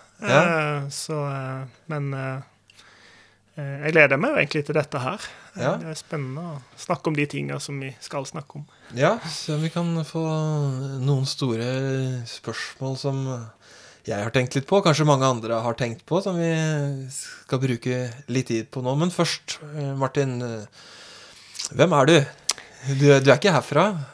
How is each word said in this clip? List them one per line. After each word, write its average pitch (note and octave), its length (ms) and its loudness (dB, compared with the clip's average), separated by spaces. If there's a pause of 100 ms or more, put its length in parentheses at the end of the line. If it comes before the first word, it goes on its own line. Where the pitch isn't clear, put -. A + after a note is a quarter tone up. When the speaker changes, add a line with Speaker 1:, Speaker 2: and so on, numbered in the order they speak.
(180)
Speaker 1:
Ja. D3+ 260 4
Speaker 2:
Eh, D3+ 460 0
så, - 340 -8
eh, C3 420 -6 (200)
men, C#3+ 280 -4
eh, C3+ 260 -6 (1160)
eh, C#3 220 -8
jeg D3+ 160 0
gleder C#3 240 8
meg C#4 160 0
jo F3 80 4
egentlig D3 220 -2
til D3+ 120 -2
dette C#3+ 220 -2
her. C#3 260 -6 (280)
Speaker 1:
Ja. D3 220 -2
Speaker 2:
Det E3 140 -8
er D#3 80 -10
spennende C#3+ 460 -8
å D3+ 180 -10 (140)
snakke - 340 -4
om D#3 80 0
de D3 80 2
tingene C#3 340 -6
som C#3+ 220 -10
vi C3+ 160 -12
skal - 320 -8
snakke D3 320 -14
om. D3 60 -18 (240)
Speaker 1:
Ja, D3 320 2
så D#3 340 -6
vi D#3+ 160 -2
kan E3+ 300 -2
få D#3+ 180 -6 (760)
noen C3+ 280 2
store A#2+ 460 -2 (540)
spørsmål - 720 -8
som C3+ 260 -2 (800)
jeg G#2 180 -2
har A2+ 80 -4
tenkt B2+ 240 0
litt C3+ 100 -2
på, G3 160 4
kanskje D#3 240 4
mange C3+ 220 6
andre A2+ 320 0
har A#2 160 0
tenkt A#2+ 300 -6
på, F3+ 180 0
som F#3 160 -2
vi E3 80 0 (600)
skal - 520 -6
bruke B2+ 360 -2 (320)
litt C3 180 0
tid A2+ 240 -2
på C3 100 -8
nå. B2+ 140 0
Men F3 160 2
først, - 520 -4
eh, D3 300 -6
Martin, C3+ 460 0
eh, A2+ 480 -10 (800)
hvem D#3 260 2
er C#3 120 6
du? E3 100 8 (680)
Du, C#3 200 2 (140)
du C3+ 100 6
er D#3 60 10
ikke F3+ 180 4
herfra? C#3+ 300 4 (300)